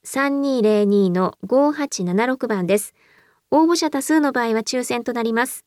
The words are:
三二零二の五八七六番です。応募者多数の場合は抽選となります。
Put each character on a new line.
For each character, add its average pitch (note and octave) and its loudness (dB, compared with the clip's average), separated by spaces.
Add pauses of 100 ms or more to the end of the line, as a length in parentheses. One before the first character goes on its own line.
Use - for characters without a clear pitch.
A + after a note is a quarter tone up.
三 C#4 -2
二 C4+ 0
零 G#3 2
二 G3 4
の F3+ -2 (100)
五 C#4+ 2
八 C#4+ -6
七 F#3+ 0
六 B3+ -2
番 F#3+ -2
で G3 2
す。 - -12 (560)
応 D#4 4
募 E4+ 2
者 D#4+ -2
多 C#4 -4
数 D#4 2
の C#4 0
場 B3+ -2
合 A3+ 0
は A3+ 0
抽 B3 -4
選 A#3+ -6
と A#3+ -4
な A#3+ -4
り A3+ -2
ま A#3 0
す。 - -12